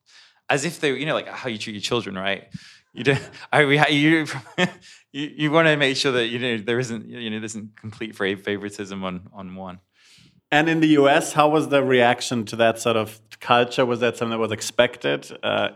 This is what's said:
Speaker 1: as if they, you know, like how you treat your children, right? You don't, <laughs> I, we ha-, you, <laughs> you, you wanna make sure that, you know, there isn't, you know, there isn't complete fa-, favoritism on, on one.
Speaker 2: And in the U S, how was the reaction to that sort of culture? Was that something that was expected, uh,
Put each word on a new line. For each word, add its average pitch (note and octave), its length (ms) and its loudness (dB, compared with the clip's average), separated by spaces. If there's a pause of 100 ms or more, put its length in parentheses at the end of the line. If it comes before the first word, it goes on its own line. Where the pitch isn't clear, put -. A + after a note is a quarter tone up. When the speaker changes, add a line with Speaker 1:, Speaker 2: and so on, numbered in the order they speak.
(480)
Speaker 1:
as C3+ 160 0
if E3+ 140 -6
they, C#3+ 160 -2
you C3 120 -8
know, D3+ 80 -2
like G2+ 120 -4
how F#2 220 -10
you A2 100 -6
treat A2 140 -10
your G2+ 80 -10
children, G2+ 340 -4
right? F#2+ 300 -4 (480)
You A#2 100 -10
don't, C#3 180 2 (160)
<laughs> - 160 -12
I, D3 120 4
we C#3 120 2
ha-, D3 120 4
you, D3+ 380 2 (300)
<laughs> - 560 -6
you, C#3+ 240 -8
you D3+ 140 0
wanna D#3+ 260 4
make C3+ 200 2
sure C3+ 160 0
that, A#2+ 160 2
you A#2+ 100 -4
know, A#2+ 200 -2
there A#2 200 -2
isn't, A#2 300 -6
you A#2 220 -10
know, G#2+ 80 -6
there A2 80 -10
isn't G#2+ 280 -12
complete A2 400 -12
fa-, G2 220 -2
favoritism G2 680 -6
on, F#2 300 -8
on F#2+ 240 -16
one. F#2 240 -14 (720)
Speaker 2:
And D3+ 160 4
in E3 100 2
the D#3 100 4
U C#3+ 200 6
S, D#3+ 240 2
how D3+ 160 6
was D3+ 220 2
the C#3 120 4
reaction B2 640 2
to A2+ 120 -10
that A2+ 220 4
sort A#2 180 0
of A2 240 -4 (200)
culture? B2 440 2
Was A#2+ 140 -2
that A#2 180 0
something A#2 140 -4
that A2+ 80 -4
was G#2+ 140 -2
expected, B2 920 -2
uh, G#2 340 -2